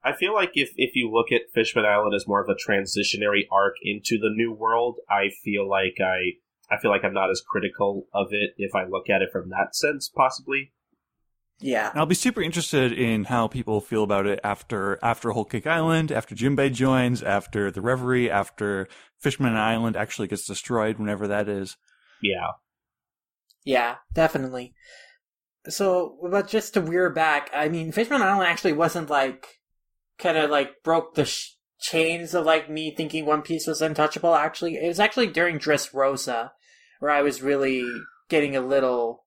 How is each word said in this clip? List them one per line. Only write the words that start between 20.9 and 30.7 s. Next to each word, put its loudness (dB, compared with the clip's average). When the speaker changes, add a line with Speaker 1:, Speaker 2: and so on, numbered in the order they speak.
Speaker 3:
whenever -4
that 0
is. -6
Speaker 1:
Yeah. -4
Speaker 2:
Yeah, 2
definitely. -2
So, 0
but 2
just -2
to 4
veer 2
back, 2
I 0
mean, -4
Fishman 0
Island 2
actually 0
wasn't, 0
like, 0
kinda, 2
like, 0